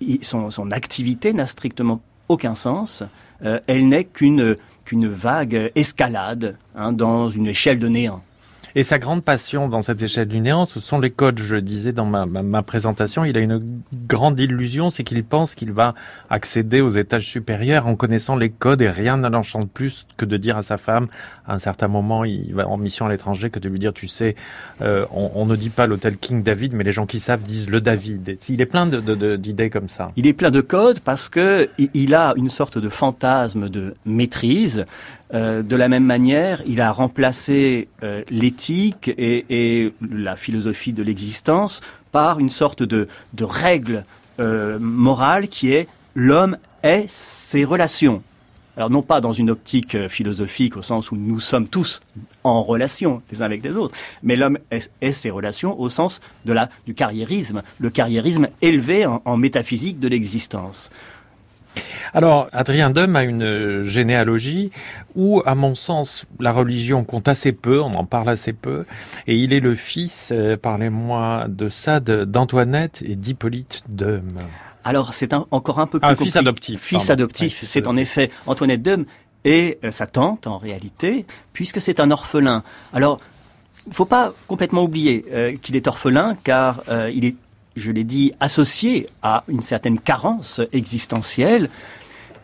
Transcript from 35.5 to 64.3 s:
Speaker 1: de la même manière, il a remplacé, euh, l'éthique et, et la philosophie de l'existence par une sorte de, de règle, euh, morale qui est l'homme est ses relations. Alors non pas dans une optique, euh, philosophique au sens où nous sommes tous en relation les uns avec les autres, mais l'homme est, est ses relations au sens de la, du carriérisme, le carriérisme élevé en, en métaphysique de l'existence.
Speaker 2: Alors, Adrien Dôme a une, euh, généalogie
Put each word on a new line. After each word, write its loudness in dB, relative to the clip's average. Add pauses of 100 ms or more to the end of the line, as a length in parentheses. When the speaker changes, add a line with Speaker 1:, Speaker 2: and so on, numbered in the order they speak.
Speaker 1:
de -2
la 4
même 4
manière, 2
il 0
a 4
remplacé, 0 (140)
euh, -6
l'éthique 0
et, 0
et 2
la -6
philosophie -4
de -4
l'existence -2 (300)
par 2
une 2
sorte -2
de, 0 (280)
de -6
règle, 0 (340)
euh, -2
morale 2
qui -2
est 2 (280)
l'homme 4 (240)
est 4
ses -2
relations. 2 (520)
Alors -2
non 4
pas 2
dans 0
une 2
optique, -2
euh, -2
philosophique -2
au -10
sens -4
où -4
nous -2
sommes 0
tous -2 (440)
en 4
relation 0 (100)
les -6
uns 0
avec -4
les -6
autres, -4 (300)
mais 2
l'homme 2 (140)
est, -6 (120)
est 0
ses -6
relations -4
au -4
sens -2 (240)
de 0
la, 2 (180)
du -10
carriérisme, -2 (160)
le -2
carriérisme 2 (160)
élevé 4
en, 0
en 0
métaphysique 0
de -2
l'existence. -4 (1200)
Speaker 2:
Alors, 4
Adrien 2
Dôme 4
a 4
une, 0
euh, 0
généalogie 2 (440)